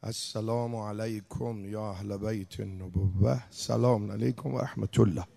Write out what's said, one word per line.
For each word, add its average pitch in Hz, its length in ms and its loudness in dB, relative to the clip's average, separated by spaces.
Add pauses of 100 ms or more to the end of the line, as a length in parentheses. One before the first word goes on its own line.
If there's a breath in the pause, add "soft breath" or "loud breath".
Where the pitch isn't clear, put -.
السلام 117 720 -4
علیکم 107 880 -6
یا 107 260 -6
اهل 101 260 -6
بیت 104 420 -4
النبوة. 98 880 2
سلام 117 600 2
علیکم 120 420 -2
و 127 80 -2
رحمت 113 380 0
الله. 92 260 6 (120)